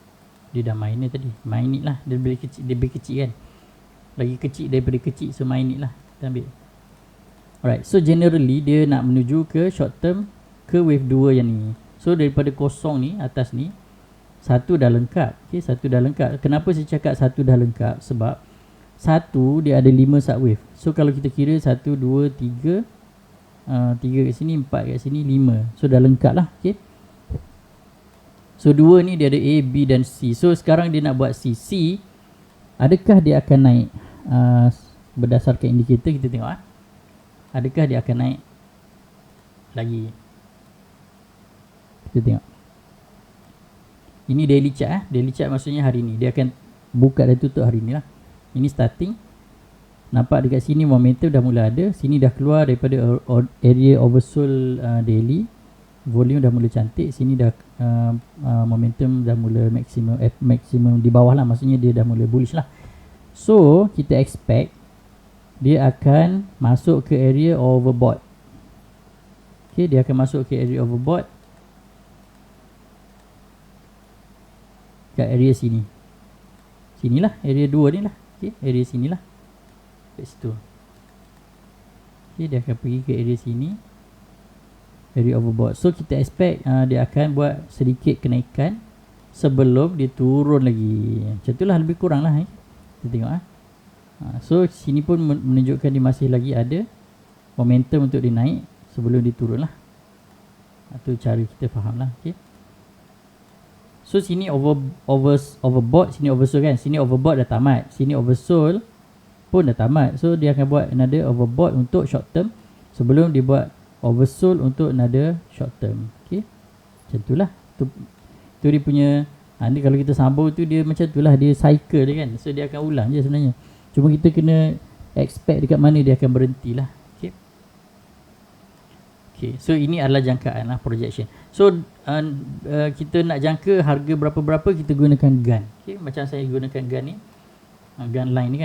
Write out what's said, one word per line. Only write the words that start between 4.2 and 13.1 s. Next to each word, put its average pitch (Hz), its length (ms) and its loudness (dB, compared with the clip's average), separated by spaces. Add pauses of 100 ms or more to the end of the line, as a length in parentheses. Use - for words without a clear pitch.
kecil 147 320 -8
daripada 131 260 0
kecil, 139 320 -8
so 139 160 -10
minor 131 320 -2 (100)
lah. 117 40 -8 (260)
Kita - 140 -12
ambil. 123 160 -8 (1120)
Alright, 120 240 -4
so 196 160 2
generally 156 640 2
dia 147 240 2
nak 127 160 0
menuju 127 400 0
ke 165 240 -2
short 143 320 -6
term, 190 240 -2 (400)
ke 175 160 0
wave 143 240 2
dua 131 320 2
yang 120 80 2
ni. 110 320 -4 (260)
So, 170 160 0
daripada 143 320 0
kosong 143 480 -4
ni, 135 160 -4